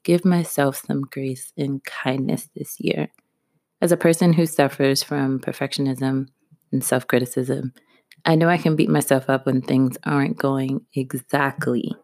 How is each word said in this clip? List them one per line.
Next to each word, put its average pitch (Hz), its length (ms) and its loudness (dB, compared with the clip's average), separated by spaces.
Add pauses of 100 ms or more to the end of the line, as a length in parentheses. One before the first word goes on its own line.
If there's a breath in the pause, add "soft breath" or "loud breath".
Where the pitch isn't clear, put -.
give 175 220 4
myself 165 600 0
some 143 160 -2
grace 135 560 -8
and 139 260 -4
kindness - 720 -4
this - 240 -12
year. - 300 -2 (720)
As 175 100 4
a 170 60 2
person 170 360 4
who 165 120 2
suffers 139 580 0
from 135 360 -2
perfectionism 135 880 -4 (440)
and 131 120 0
self-criticism, 127 880 -2 (520 soft breath)
I 165 100 4
know 165 140 6
I 175 80 2
can 160 180 2
beat - 140 2
myself 139 400 2
up 135 160 0
when 131 160 0
things 131 420 2
aren't 147 340 -2
going 135 560 -2
exactly 135 1120 -2